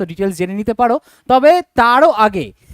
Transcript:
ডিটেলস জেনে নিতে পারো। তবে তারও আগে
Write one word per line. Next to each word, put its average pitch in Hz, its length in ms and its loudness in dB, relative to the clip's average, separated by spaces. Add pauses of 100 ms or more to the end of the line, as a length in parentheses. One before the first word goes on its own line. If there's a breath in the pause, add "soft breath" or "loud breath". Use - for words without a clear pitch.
ডিটেলস 196 300 -6
জেনে 185 220 -6
নিতে 220 120 -6
পারো। 240 220 0 (360 soft breath)
তবে 262 200 4 (280)
তারও 247 300 4 (160)
আগে 190 200 -4 (280 soft breath)